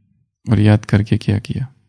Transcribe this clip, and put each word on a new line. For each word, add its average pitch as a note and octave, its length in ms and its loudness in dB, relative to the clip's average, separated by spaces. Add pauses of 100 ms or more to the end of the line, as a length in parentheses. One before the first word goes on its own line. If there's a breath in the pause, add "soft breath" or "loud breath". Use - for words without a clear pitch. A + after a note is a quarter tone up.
(500)
और G#2+ 100 2
याद G#2+ 240 4
करके G#2+ 340 0
क्या G2+ 200 -2
किया? - 360 -8 (140)